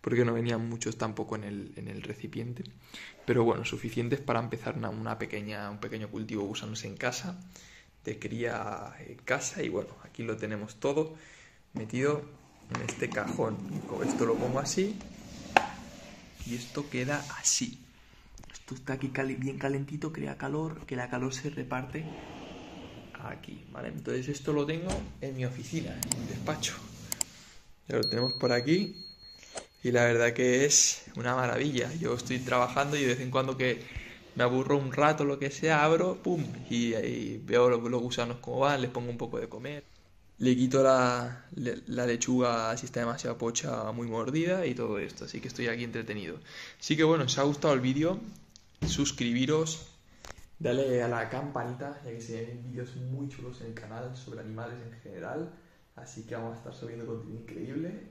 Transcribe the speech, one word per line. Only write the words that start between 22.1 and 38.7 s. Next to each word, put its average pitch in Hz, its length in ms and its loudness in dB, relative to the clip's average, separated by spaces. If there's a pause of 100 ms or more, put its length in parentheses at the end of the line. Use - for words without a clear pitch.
aquí, - 520 -12
¿vale? 120 160 -6
Entonces 127 400 -4
esto 143 240 -2
lo 147 120 2
tengo 165 260 -2 (300)
en 135 160 -4
mi 127 80 0
oficina, - 480 -4
en - 300 -4
mi - 60 -6
despacho. - 460 -2 (1120)
Ya 135 80 2
lo 107 120 4
tenemos 120 260 2
por 123 180 4
aquí. 147 520 4 (760)
Y 123 100 2
la 120 120 8
verdad 117 280 6
que 127 320 6
es - 400 6 (120)
una 123 200 0
maravilla. 123 580 2
Yo 123 200 0
estoy 127 260 -2
trabajando 127 560 4
y 147 60 2
de 131 60 4
vez 123 120 2
en 127 100 -4
cuando 131 260 2
que 127 260 0 (520)
me 120 80 2
aburro 131 340 4
un 131 160 0
rato, 151 320 6
lo 139 140 2
que 135 120 -2
sea, 156 340 4
abro, 170 320 6
pum, 170 280 0 (240)
y, 117 260 2
y 113 500 -2
veo 120 260 8
los, 117 120 4
los 120 180 0
gusanos 120 400 -2
cómo 123 200 -2
van, 139 200 4